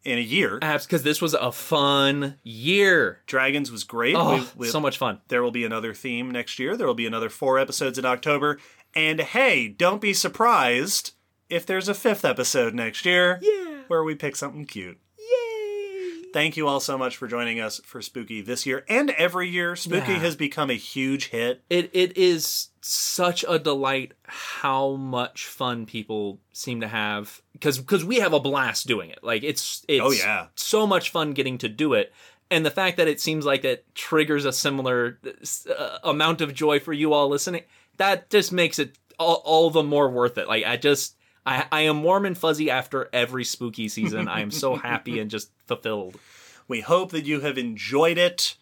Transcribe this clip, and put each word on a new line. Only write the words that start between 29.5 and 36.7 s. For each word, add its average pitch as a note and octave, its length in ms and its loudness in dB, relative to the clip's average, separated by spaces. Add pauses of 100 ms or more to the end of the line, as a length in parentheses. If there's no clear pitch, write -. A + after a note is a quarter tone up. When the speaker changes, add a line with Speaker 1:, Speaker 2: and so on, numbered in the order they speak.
Speaker 2:
it's C3+ 160 4
Speaker 1:
Oh, C3+ 60 4
yeah. G2+ 440 0
Speaker 2:
so G#3+ 320 2
much F#3+ 240 2
fun D#3 220 -2
getting C3 260 -2
to A#2+ 100 -6
do B2+ 260 0
it. G#2 180 2 (380)
And D#3+ 160 2
the D3 40 2
fact F3+ 280 0
that E3 100 4
it D3 120 0
seems D#3 260 -2
like C#3 180 2
it B2+ 300 -2
triggers D3+ 500 2
a C3+ 80 0
similar, B2+ 640 0 (580)
uh, C#3+ 280 -8
amount D#3 360 2
of D3 120 -2
joy D3 260 2